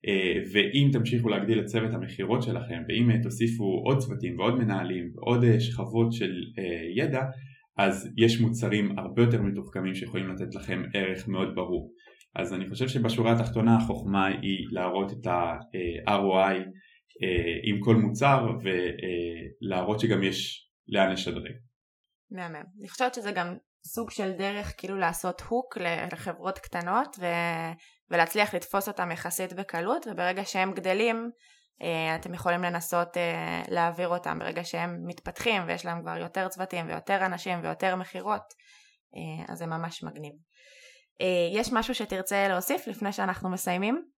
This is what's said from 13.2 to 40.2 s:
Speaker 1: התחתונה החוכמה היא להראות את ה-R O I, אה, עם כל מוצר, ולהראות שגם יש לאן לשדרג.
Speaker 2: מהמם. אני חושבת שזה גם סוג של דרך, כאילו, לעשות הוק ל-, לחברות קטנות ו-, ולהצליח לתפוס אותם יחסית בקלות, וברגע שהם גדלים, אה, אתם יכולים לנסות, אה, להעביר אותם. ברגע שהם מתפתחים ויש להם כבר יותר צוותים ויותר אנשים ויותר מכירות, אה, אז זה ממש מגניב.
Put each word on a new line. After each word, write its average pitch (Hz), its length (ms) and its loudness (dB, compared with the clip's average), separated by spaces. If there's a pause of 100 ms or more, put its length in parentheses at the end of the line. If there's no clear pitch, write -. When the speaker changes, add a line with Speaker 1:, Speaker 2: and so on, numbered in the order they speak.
Speaker 1:
התחתונה 113 440 4
החוכמה 98 500 2
היא 95 460 0
להראות 92 400 0
את 98 160 -8
ה-R 87 920 0
O 95 320 6
I, 95 120 0 (580)
אה, 85 420 2
עם 101 160 2
כל 110 160 8
מוצר, 120 520 4 (160)
ולהראות 90 1400 -2
שגם 101 240 4
יש - 460 -4 (180)
לאן 95 240 4
לשדרג. - 420 -4 (800)
Speaker 2:
מהמם. 175 320 -10 (160)
אני 196 100 -14
חושבת 254 240 -2
שזה 208 180 -6
גם 180 260 -2 (280)
סוג 226 260 -6
של 190 200 -2
דרך, 196 460 -4
כאילו, 196 200 -6
לעשות 180 440 -2
הוק 240 360 -2
ל-, 170 360 -2
לחברות 180 460 -6
קטנות 202 600 -2
ו-, 170 540 -2 (380)
ולהצליח 196 440 4
לתפוס 196 320 -2
אותם 185 240 -4
יחסית 175 420 -4
בקלות, 190 580 -4
וברגע 185 340 -2
שהם 190 280 0
גדלים, 220 580 0 (500)
אה, 160 340 -2
אתם 175 180 -8
יכולים 175 300 0
לנסות, 175 540 -2
אה, 170 520 -2
להעביר 170 380 0
אותם. 170 320 -2
ברגע 170 240 -4
שהם 170 440 -6
מתפתחים 185 600 -2
ויש 170 180 -4
להם 170 160 -4
כבר 165 160 -6
יותר 170 300 -4
צוותים 185 400 -6
ויותר 185 380 -2
אנשים 180 380 -4
ויותר 165 320 0
מכירות, 185 480 -6 (720)
אה, 160 380 -10
אז 170 40 -10
זה 170 80 -8
ממש 165 380 -6
מגניב. 151 300 -12 (880)